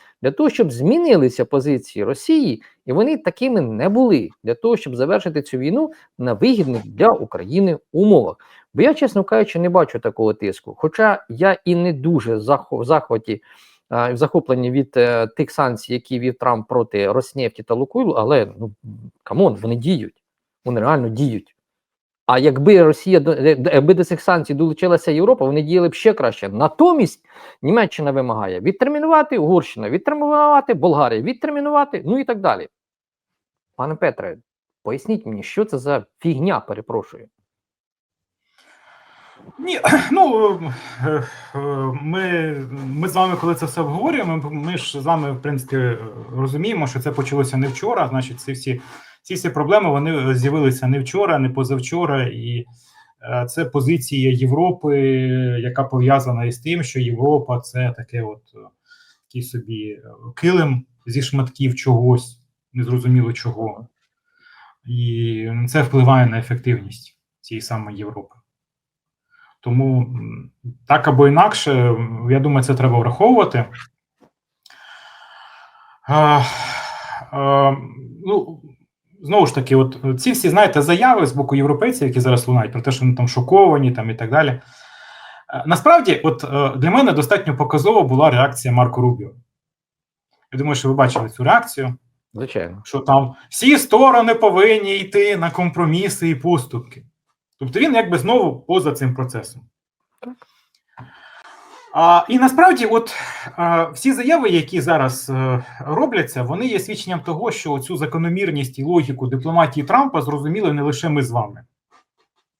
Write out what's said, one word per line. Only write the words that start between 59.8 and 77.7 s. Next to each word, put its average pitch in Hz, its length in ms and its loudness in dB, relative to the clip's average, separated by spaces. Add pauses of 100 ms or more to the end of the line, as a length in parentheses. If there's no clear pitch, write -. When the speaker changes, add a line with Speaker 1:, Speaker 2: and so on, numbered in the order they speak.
Speaker 2:
е, - 120 -16 (340)
килим 165 500 0 (200)
зі 123 160 -4
шматків 131 520 -2
чогось, 123 680 0 (300)
незрозуміло 123 600 0
чого. 113 560 -8 (960)
І 117 640 -4 (180)
це 151 140 2
впливає 127 440 6
на 113 120 -2
ефективність 120 800 -6 (220)
цієї 110 220 -12
самої 104 340 -10
Європи. 104 380 -14 (1300)
Тому, 127 400 0
м, 117 500 -8 (360)
так 151 220 2
або 143 200 6
інакше, 160 440 2
м, 117 580 0
я 135 100 4
думаю, 139 240 2
це 135 100 0
треба 123 240 2
враховувати. 131 640 4 (2500)
А, 147 340 6 (920)
а, 139 440 4 (500)